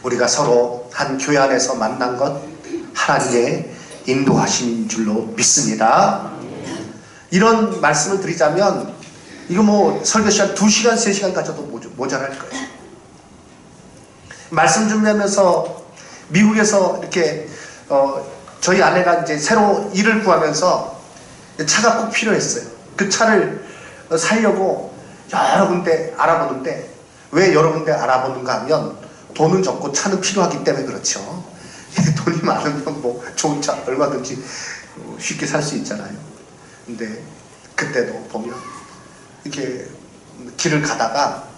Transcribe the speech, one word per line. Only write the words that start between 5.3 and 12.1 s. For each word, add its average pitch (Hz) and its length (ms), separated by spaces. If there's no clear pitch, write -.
믿습니다. 120 960
이런 214 500
말씀을 185 400
드리자면 160 760
이거 185 160
뭐 208 400
설교 214 260
시간 202 240
두 208 160
시간, 220 280
세 202 160
시간 196 200
가져도 156 300
모자-, 117 320
모자랄 135 420